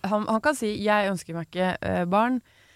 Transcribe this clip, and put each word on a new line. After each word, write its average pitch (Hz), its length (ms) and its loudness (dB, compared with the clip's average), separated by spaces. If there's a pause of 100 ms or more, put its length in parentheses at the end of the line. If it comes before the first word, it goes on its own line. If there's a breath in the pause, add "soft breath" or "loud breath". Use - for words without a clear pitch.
han, 208 220 0
han 220 140 0
kan 294 140 2
si, 214 300 -4
«Jeg 208 260 2
ønsker 165 240 -6
meg 165 160 -8
ikke, 185 320 0
eh, 180 220 0
barn, 226 360 2 (360 soft breath)